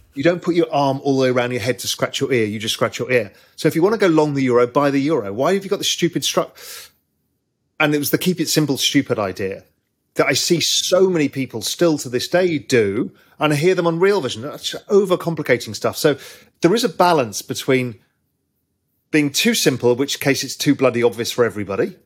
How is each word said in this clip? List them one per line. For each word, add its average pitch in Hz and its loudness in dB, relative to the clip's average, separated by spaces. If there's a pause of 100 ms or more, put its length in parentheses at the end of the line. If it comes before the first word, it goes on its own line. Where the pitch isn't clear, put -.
(140)
you 269 -6
don't 170 2
put 170 -2
your 165 0
arm 139 0
all 139 2
the 131 2
way 131 4
around 123 0
your 120 -2
head 120 -2
to - -6
scratch - -4
your 135 -2
ear. 117 2
You 107 -4
just 107 -6
scratch - -4
your 120 -6
ear. 110 0 (240)
So - -2
if 151 2
you 160 2
want 214 4
to 214 -4
go 196 4
long 156 2
the 139 0
euro, 123 4
buy 143 2
the 139 0
euro. 127 -2
Why 135 0
have 196 -2
you 185 -8
got 196 -2
this - -4
stupid 160 -2
struct-?" - -6 (920)
And 151 2
it 147 0
was 139 -4
the - 0
keep 170 -2
it 147 -2
simple, 143 0
stupid 123 0
idea 95 -6 (500)
that 156 2
I 143 2
see 165 0
so - 2
many 156 0
people 123 -8
still 160 0
to 135 -10
this 123 -4
day 175 0
do, 104 0 (300)
and 151 2
I 147 0
hear 175 2
them 170 0
on 165 -2
Real 196 2
Vision. 110 -6
That's - -10 (140)
overcomplicating 165 0
stuff. 107 -4
So 147 2 (420)
there 170 4
is 240 0
a 226 0
balance 160 2
between 123 -2 (1120)
being 147 2
too 226 0
simple, 123 2
in 117 0
which 139 -4
case 139 0
it's 131 -10
too 143 2
bloody 120 2
obvious 117 0
for 123 2
everybody 107 -4